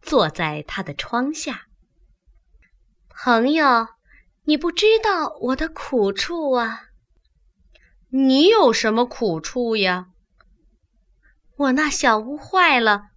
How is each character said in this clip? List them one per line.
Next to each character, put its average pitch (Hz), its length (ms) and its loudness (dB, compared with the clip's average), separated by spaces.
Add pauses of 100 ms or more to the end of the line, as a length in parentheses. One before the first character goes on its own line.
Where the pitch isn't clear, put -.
坐 208 280 2
在 151 360 -8
他 - 160 -10
的 147 120 -10
窗 254 400 -6
下。 - 340 -12 (1400)
“朋 240 400 0
友， 262 360 2 (580)
你 302 100 2
不 330 160 -4
知 440 320 2
道 359 380 -2
我 254 120 -2
的 311 140 -4
苦 220 460 -2
处 311 380 -4
啊。 226 320 -4 (1200)
”“你 269 400 4
有 403 240 6
什 220 220 0
么 240 120 2
苦 196 360 -4
处 233 340 -4
呀 185 360 -2 (1500)
？”“我 277 160 0
那 302 160 0
小 226 300 2
屋 254 180 -10
坏 330 420 2
了 208 380 0